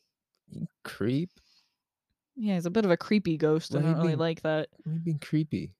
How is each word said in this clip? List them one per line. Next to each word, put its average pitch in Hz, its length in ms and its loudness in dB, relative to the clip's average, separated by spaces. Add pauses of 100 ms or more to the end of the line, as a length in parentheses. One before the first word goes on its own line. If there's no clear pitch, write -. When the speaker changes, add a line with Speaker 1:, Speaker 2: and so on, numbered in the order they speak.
(500)
Speaker 1:
You - 160 -10 (180)
creep. 131 440 -2 (1040)
Speaker 2:
Yeah, 214 200 -2
he's 175 100 -2
a 170 60 -2
bit 208 160 2
of 185 40 2
a 170 60 6
creepy 175 400 2
ghost. 156 380 2
I 143 40 2
Speaker 1:
Why 147 40 2
are - 0 -
you 156 80 2
Speaker 2:
don't 160 80 2
really 165 140 2
Speaker 1:
being, 156 80 0
Speaker 2:
like 165 220 -2
that. 156 260 -2 (160)
Speaker 1:
why 156 80 -6
are - 20 -4
you 165 60 -4
being 165 180 -2
creepy? 151 600 -4